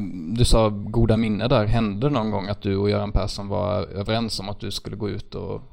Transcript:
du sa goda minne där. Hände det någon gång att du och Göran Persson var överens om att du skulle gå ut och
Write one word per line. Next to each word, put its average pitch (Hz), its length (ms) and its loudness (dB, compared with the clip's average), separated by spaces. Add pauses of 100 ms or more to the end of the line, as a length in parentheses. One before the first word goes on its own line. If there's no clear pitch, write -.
(380)
du 120 80 6
sa 113 240 8
goda 107 480 2
minne 107 300 0
där. 117 180 4
Hände 107 420 0
det 147 60 0
någon 110 180 0
gång 98 160 -2
att 101 140 -6
du 98 140 0
och 101 140 2
Göran 104 220 0
Persson 98 360 -2
var 95 360 -2
överens 107 560 -4
om 98 100 -8
att 104 100 -8
du 98 120 -6
skulle - 240 -8
gå 107 140 -6
ut 101 260 -8
och 95 260 -8 (100)